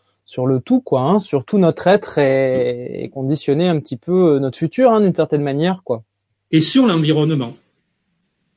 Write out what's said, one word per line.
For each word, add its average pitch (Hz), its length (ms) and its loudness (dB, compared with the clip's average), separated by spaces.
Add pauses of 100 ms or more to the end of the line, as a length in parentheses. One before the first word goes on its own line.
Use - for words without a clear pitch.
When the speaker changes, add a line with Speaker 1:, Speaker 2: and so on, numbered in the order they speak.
(260)
Speaker 1:
sur 127 220 -4
le 131 120 0
tout, 247 220 -2
quoi, 131 200 -2
hein, 170 180 2
sur 143 240 -4
tout - 140 -4
notre 170 300 2
être 202 300 0
et, 131 880 0
et 127 60 -10
conditionner 143 580 -2
un 165 120 0
petit 139 180 -10
peu, 175 380 2
euh, 139 40 0
notre 135 180 -4
futur, 240 340 2
hein, 220 100 2
d'une 190 120 2
certaine 151 300 -2
manière, 156 400 -2
quoi. 113 200 -6 (480)
Speaker 2:
Et 160 100 2
sur 254 260 2
l'environnement. 151 680 0 (1000)